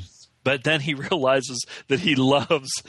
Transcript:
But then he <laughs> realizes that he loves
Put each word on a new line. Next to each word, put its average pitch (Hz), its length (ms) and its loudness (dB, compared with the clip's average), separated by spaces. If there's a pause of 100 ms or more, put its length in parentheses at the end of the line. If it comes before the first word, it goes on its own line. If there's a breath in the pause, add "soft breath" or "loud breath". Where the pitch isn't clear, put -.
(460)
But 131 180 -2
then 156 160 0
he 147 140 -4
<laughs> 135 160 -8
realizes 131 560 0 (220 loud breath)
that - 140 2
he 165 140 2
loves 131 540 2 (200)